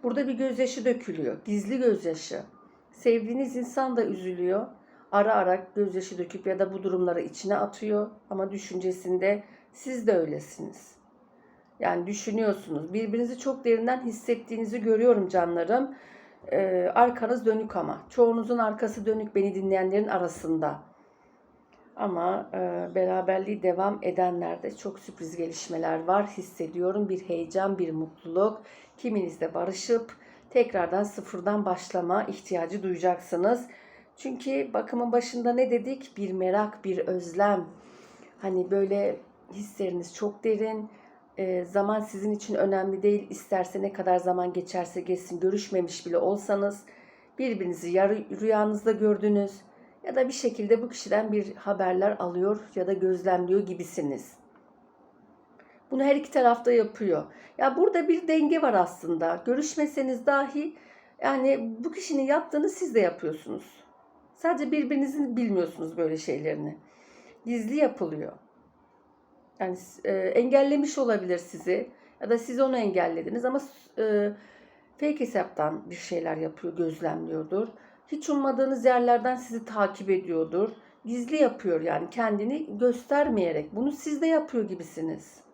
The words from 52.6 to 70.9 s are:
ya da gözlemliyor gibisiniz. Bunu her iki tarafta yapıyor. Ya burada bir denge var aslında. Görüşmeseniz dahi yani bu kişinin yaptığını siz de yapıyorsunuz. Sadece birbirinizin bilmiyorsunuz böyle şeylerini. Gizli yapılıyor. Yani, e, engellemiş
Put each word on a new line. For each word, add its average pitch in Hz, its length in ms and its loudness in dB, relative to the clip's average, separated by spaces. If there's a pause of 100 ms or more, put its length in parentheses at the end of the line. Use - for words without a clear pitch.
ya 180 120 0
da 196 60 0
gözlemliyor 185 720 2
gibisiniz. 165 680 -6 (1600)
Bunu 269 120 2
her 285 120 6
iki 302 160 -4
tarafta 240 400 6
yapıyor. 208 520 2 (340)
Ya 262 200 2
burada 339 300 4
bir 330 200 2
denge 320 340 4
var 254 120 4
aslında. 170 720 0
Görüşmeseniz 269 800 -2
dahi 285 500 0 (480)
yani 262 560 2
bu 320 120 -6
kişinin 285 320 -2
yaptığını 302 460 2
siz 285 260 -4
de 226 40 8
yapıyorsunuz. - 840 -4 (520)
Sadece 294 360 -2
birbirinizin 277 680 0
bilmiyorsunuz 170 600 -2
böyle 160 200 0
şeylerini. 151 600 -4 (680)
Gizli 233 300 -2
yapılıyor. 165 560 0 (1300)
Yani, 185 180 -4 (260)
e, - 80 0
engellemiş 277 840 4